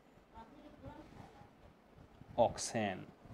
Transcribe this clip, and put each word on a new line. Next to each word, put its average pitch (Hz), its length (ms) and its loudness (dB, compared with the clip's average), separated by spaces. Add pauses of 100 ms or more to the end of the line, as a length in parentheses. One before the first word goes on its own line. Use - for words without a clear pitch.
(2250)
ଅକ୍ସେନ୍। 101 640 6 (340)